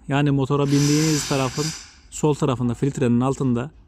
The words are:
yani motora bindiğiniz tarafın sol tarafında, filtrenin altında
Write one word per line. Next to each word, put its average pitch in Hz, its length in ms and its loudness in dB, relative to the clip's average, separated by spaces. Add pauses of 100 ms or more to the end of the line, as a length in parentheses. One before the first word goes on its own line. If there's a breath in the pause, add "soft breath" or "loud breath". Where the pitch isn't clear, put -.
yani 143 220 2
motora 139 360 0
bindiğiniz 143 600 2
tarafın 135 360 -2 (460)
sol 151 240 0
tarafında, 123 400 -2
filtrenin 123 460 0
altında 131 500 -2 (160)